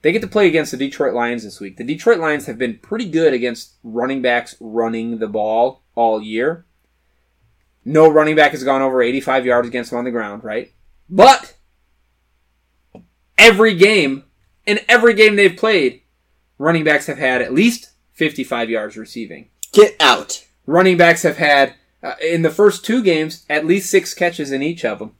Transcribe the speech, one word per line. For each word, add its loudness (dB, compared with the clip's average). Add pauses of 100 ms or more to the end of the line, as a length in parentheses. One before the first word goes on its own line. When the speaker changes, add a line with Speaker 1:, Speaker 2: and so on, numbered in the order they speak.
Speaker 1:
They 0
get -2
to -12
play 0
against 0
the -10
Detroit -4
Lions -4
this -18
week. -16
The -12
Detroit 0
Lions -4
have -12
been -6
pretty -10
good 0
against -6
running -8
backs -2
running -6
the -6
ball -4 (140)
all 0
year. -6 (1200)
No 6
running 2
back 4
has -10
gone -2
over 0
eighty-five -2
yards 0
against -8
them -8
on -8
the -8
ground, -10
right? -10 (360)
But 4 (1800)
every 6
game, 2 (400)
in -2
every 4
game 4
they've 2
played, 0 (560)
running 0
backs 0
have -8
had -2
at -6
least 0 (220)
fifty-five -6
yards -8
receiving. -16 (240)
Speaker 2:
Get 6
out. 0 (220)
Speaker 1:
Running 2
backs 2
have -2
had, 2 (280)
uh, -10
in -2
the 2
first 0
two -2
games, -4
at -4
least -2
six -2
catches -6
in -6
each -8
of -6
them. -16